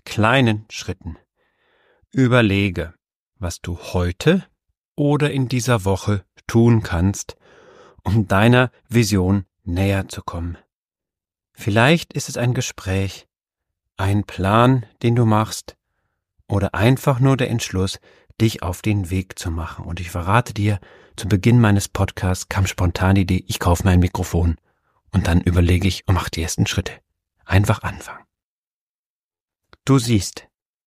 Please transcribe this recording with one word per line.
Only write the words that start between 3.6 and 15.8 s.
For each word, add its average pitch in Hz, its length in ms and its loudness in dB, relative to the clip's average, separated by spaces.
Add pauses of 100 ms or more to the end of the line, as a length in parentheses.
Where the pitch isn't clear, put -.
du 87 160 -8
heute 95 720 -2 (480)
oder 147 360 0
in 135 160 -2
dieser 120 380 0
Woche 98 400 -2 (220)
tun 117 360 4
kannst, 92 540 -2 (640)
um 98 240 0
deiner 120 440 4 (180)
Vision 98 560 2 (180)
näher 95 460 -2
zu - 120 -12
kommen. 87 360 -10 (960)
Vielleicht 120 600 0
ist - 160 -8
es - 80 -10
ein 123 160 0
Gespräch, 98 760 -6 (680)
ein 98 300 0
Plan, 113 600 2 (160)
den 117 140 2
du 120 100 2
machst, 110 520 -2 (680)